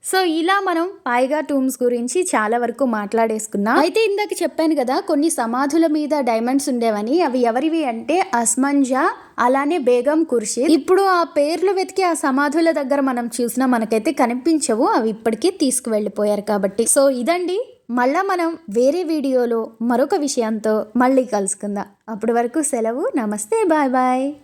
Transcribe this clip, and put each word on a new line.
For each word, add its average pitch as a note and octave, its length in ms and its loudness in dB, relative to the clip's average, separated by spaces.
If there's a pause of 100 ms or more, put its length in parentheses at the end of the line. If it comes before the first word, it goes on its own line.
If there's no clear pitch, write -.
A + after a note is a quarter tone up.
(100)
So F#4+ 80 2 (220)
ఇలా F#4 160 0 (100)
మనం E4+ 200 0 (200)
పాయిగా C4 320 0 (100)
టూమ్స్ C4+ 340 0
గురించి B3 360 0 (140)
చాలా G#3+ 320 0
వరకు A#3+ 200 -2 (120)
మాట్లాడేసుకున్నాం. A3 880 -2
అయితే F4 240 0
ఇందాక G4+ 240 -2 (100)
చెప్పాను D#4+ 380 0
కదా B3+ 160 -2 (120)
కొన్ని D#4 200 2 (100)
సమాధుల C4+ 480 2 (100)
మీద D4+ 180 0 (140)
డైమండ్స్ B3 440 0
ఉండేవని, A3+ 440 0 (100)
అవి B3+ 140 0 (100)
ఎవరివి D4+ 300 0 (120)
అంటే A3+ 240 -2 (240)
అస్మంజా, C4 600 0 (440)
అలానే C#4+ 320 2 (100)
బేగం B3+ 340 2 (100)
ఖుర్షిద్. A#3 460 0
ఇప్పుడు F#4 260 2 (120)
ఆ F4 60 2 (160)
పేర్లు E4 420 2
వెతికి F#4+ 300 -2
ఆ - 20 0 (120)
సమాధుల D4 460 2 (100)
దగ్గర C#4 200 0 (100)
మనం A#3+ 160 -4 (120)
చూసినా B3 360 0
మనకైతే A3+ 380 0 (100)
కనిపించవు, B3 640 0 (120)
అవి A3+ 180 0
ఇప్పటికే A#3 360 -2 (120)
తీసుకువెళ్ళిపోయారు G#3 880 -2
కాబట్టి. G3+ 340 0 (100)
So C#4 80 4 (200)
ఇదండి, F4+ 340 -2 (400)
మళ్ళా C4+ 240 2 (100)
మనం E4+ 180 0 (300)
వేరే D4+ 320 2
వీడియోలో B3 500 0 (280)
మరొక B3+ 240 2 (140)
విషయంతో A3 480 -2 (280)
మళ్ళీ C4 220 4 (100)
కలుసుకుందాం. G3+ 500 -4 (280)
అప్పటి A3 260 -2
వరకు A#3+ 200 -2 (120)
సెలవు, A#3 320 -2 (160)
నమస్తే, G#3+ 380 -2 (160)
బాయ్ C#4 260 2
బాయ్. B3+ 260 0 (180)